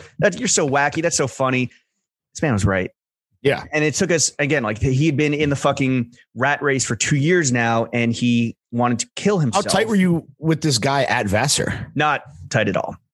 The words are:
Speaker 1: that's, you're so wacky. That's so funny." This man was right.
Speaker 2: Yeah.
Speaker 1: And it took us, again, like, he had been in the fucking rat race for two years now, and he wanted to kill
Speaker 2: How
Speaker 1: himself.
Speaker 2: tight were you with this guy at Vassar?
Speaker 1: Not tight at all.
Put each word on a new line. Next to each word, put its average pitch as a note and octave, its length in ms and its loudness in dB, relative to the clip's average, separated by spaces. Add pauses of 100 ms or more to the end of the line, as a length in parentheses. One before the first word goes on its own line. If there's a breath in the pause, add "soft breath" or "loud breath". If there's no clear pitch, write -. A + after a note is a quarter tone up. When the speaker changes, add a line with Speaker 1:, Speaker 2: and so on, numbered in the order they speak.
(180 loud breath)
Speaker 1:
that's, F#3 200 2
you're A#3 100 -4
so E3+ 200 0
wacky. C#3+ 340 0
That's E3 140 0
so C#3+ 100 0
funny." B2+ 440 -2 (640 soft breath)
This - 80 -14
man D3 100 2
was G2+ 120 2
right. F#2+ 260 0 (520)
Speaker 2:
Yeah. C3+ 300 0
Speaker 1:
And D3+ 120 0
it D3+ 100 0
took F3+ 160 0
us, D#3+ 280 0
again, C#3+ 240 0
like, G#2+ 160 -2
he C3+ 280 2
had D3 100 0
been D3 180 0
in D3 160 0
the C#3 60 -2
fucking C3 560 0 (220 loud breath)
rat C3 280 0
race C3+ 220 0
for A#2 120 -4
two - 200 -2
years D3+ 360 2
now, A#2 400 0
and A#2 200 0
he A#2+ 440 0 (160)
wanted A#2+ 280 0
to - 60 -8 (100)
kill G3+ 220 0
Speaker 2:
How D#3+ 40 2
Speaker 1:
himself. F3+ 240 0
Speaker 2:
tight G#3 220 0
were A3 60 0
you F3+ 320 2 (120)
with D#3 220 -2
this C#3+ 180 0
guy C#3 260 0
at A2+ 220 0
Vassar? - 680 -2
Speaker 1:
Not D3 280 0 (280)
tight G#2+ 180 2
at F#2 80 0
all. - 200 -6 (180)